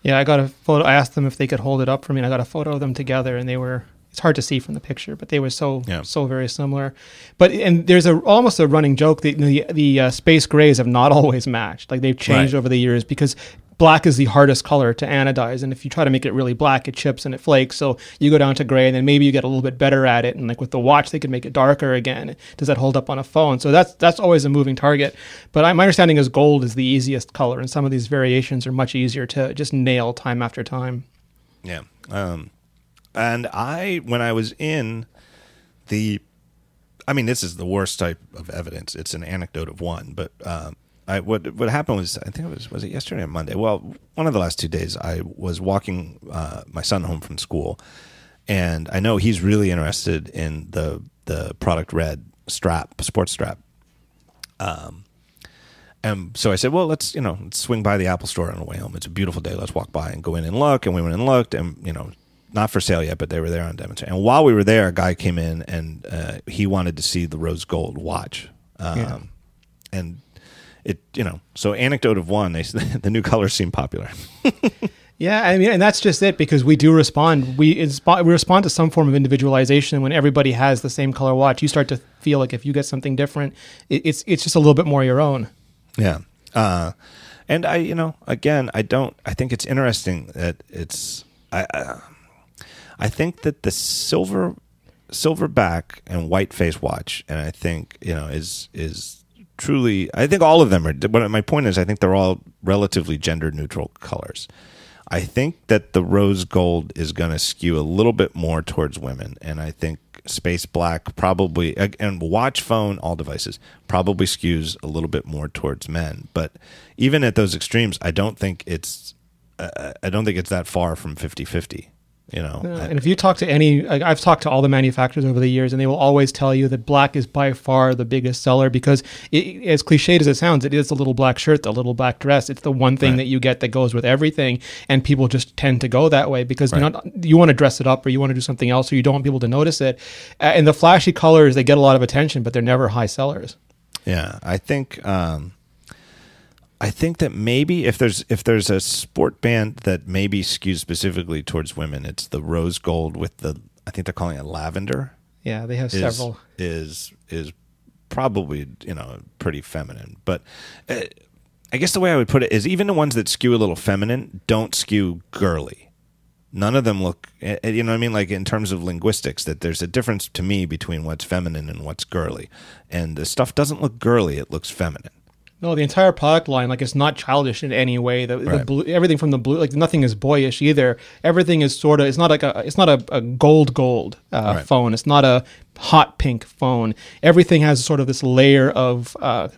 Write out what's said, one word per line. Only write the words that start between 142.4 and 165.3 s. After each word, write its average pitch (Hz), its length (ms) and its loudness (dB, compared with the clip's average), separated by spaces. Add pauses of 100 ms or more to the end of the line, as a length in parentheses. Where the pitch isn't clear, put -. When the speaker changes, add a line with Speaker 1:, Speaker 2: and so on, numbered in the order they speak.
Speaker 1:
but 117 120 -4
they're 120 80 0
never 127 260 2
high 113 180 0
sellers. 135 500 -6 (500)
Speaker 2:
Yeah, 87 360 -4
I 90 140 -4
think, - 500 -6
um, 85 460 -2 (1300)
I 104 100 -4
think 160 280 -4
that 156 140 0
maybe 135 540 0
if 117 100 0
there's, 117 320 0
if 107 160 -2
there's 110 240 2
a 98 100 2
sport - 600 -2
band 113 440 0
that 92 220 -2
maybe 98 360 -2
skews 92 380 -4
specifically 85 640 -6
towards 78 360 -6
women, 71 260 -8
it's 71 220 -12
the 73 160 -8
rose 82 360 -4
gold 82 380 -4
with 82 220 -8
the, 78 200 -8 (280)
I - 40 -12
think 90 140 -10
they're - 80 -8
calling 85 240 -6
it 69 80 -14
lavender. 95 680 -8 (320)
Speaker 1:
Yeah, 113 200 -8
they 123 120 -8
have 127 180 -6
Speaker 2:
Is, 95 60 -2
Speaker 1:
several. 120 360 -6 (220)
Speaker 2:
is, 82 540 -10 (180)
is 80 220 -10 (580)
probably, 87 560 -4 (180)
you - 80 -10
know, 64 280 -12 (180)
pretty 73 240 -6
feminine. 62 540 -14 (100)
But, 90 160 -4 (480)
uh, 117 120 -6 (720)
I 131 60 -6
guess 175 140 -2
the 190 80 -2
way 180 100 2
I 160 60 2
would 120 120 2
put 131 140 4
it - 100 -2
is 107 140 0
even 185 200 0
the 202 60 -2
ones 151 220 0
that 107 140 -2
skew 123 260 0
a - 20 2
little 95 200 0
feminine 104 680 -4
don't 110 280 0
skew 92 560 -2